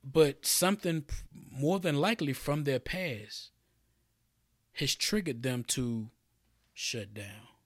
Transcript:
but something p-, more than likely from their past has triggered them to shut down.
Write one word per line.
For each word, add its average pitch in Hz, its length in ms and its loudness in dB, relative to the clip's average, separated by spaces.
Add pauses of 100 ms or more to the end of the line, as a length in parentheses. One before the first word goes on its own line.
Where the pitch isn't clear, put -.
but 143 420 4
something 175 580 2
p-, - 120 -6 (360)
more 151 280 2
than 156 220 2
likely 175 320 2
from 147 320 -2
their 135 160 2
past 139 680 -8 (1200)
has - 200 0
triggered 160 480 0
them 127 220 0
to 117 440 -2 (680)
shut 104 400 -6
down. 101 340 -14 (180)